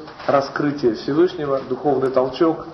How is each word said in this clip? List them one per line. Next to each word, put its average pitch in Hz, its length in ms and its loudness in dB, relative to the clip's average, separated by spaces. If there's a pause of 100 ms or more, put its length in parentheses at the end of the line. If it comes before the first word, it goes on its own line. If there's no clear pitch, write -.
(260)
раскрытие 139 680 0
Всевышнего, 143 640 0
духовный 127 500 0
толчок, 135 640 0